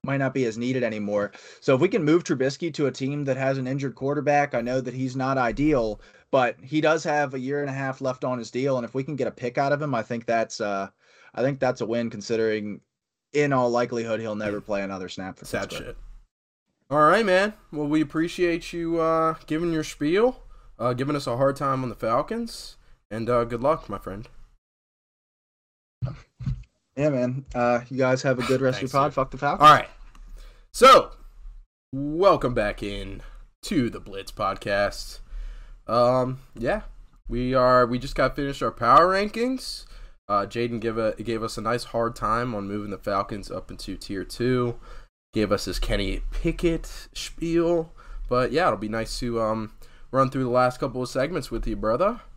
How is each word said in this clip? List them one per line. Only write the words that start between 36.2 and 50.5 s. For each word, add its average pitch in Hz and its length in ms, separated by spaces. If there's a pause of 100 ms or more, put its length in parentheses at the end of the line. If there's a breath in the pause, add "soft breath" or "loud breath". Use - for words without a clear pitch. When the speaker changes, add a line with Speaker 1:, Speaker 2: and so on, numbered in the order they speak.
Speaker 2:
yeah, 185 260 (460)
we 123 260
are. 127 320
We 123 120
just 135 180
got 131 180
finished 139 280
our 113 100
power 135 340
rankings. 214 800 (420 soft breath)
Uh, 101 180
Jaden 117 340
give 113 180
a, 110 240
gave 110 200
us 113 160
a - 20
nice 117 240
hard 117 300
time 117 400
on 101 140
moving 104 220
the 92 80
Falcons 98 520
up 92 200
into 95 260
tier 95 280
two. 123 540 (540 loud breath)
Gave 104 200
us 101 120
his 92 140
Kenny 98 520
Pickett - 840
spiel. 165 800 (360 loud breath)
But 123 240
yeah, 170 140
it'll 110 120
be 107 100
nice 110 320
to, 117 200
um, 110 320 (400 soft breath)
run 135 180
through 131 140
the 123 60